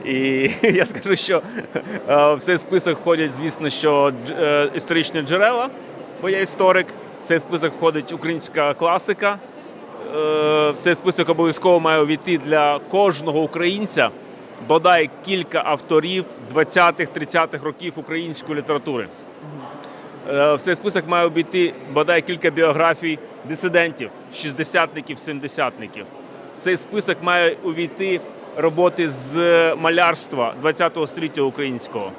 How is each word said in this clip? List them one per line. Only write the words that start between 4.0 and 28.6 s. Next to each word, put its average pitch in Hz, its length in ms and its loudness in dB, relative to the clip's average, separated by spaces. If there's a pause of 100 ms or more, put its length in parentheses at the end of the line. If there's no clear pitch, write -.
дж-, 160 160 -4
е, 147 320 4
історичні 165 460 -2
джерела, 208 480 2 (540)
бо 180 60 -2
я 190 120 0
історик. 185 460 4 (380)
В - 40 -14
цей 165 120 4
список 156 360 -2
входить 160 360 0
українська 151 640 -2
класика. 190 640 0 (760)
Е, 151 540 2
в 139 100 -6
цей 170 140 4
список 170 340 0
обов'язково 170 520 4
має 160 220 4
увійти 156 360 0
для 147 400 2
кожного 160 640 0
українця 165 680 0 (580)
бодай 165 420 6 (140)
кілька 180 420 -2
авторів 160 580 0 (260)
двадцятих, 165 580 4
тридцятих 160 540 -2
років 156 340 -8
української 160 600 -6
літератури. 139 500 -4 (1200)
Е, 143 240 4
в 143 60 -2
цей 180 140 0
список 180 340 -2
має 175 180 4
увійти 165 460 0 (200)
бодай 156 300 2
кілька 175 280 0
біографій 160 680 2 (300)
дисидентів: 165 640 0 (240)
шістдесятників, 156 840 -4
сімдесятників. 131 880 -6 (540)
В - 40 -18
цей 185 120 2
список 196 460 -4
має 175 400 2
увійти 175 580 -2 (360)
роботи 165 520 2